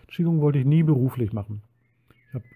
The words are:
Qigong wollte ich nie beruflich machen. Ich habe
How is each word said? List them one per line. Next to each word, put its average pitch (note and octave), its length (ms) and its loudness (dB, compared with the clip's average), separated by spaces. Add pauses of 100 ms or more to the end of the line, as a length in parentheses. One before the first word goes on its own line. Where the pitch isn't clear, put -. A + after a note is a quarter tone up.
Qigong E3 320 0
wollte D3 200 2
ich B2+ 60 0
nie D#3+ 180 4
beruflich B2+ 500 0
machen. G#2 300 -10 (640)
Ich - 60 -12
habe A#2 100 -12 (100)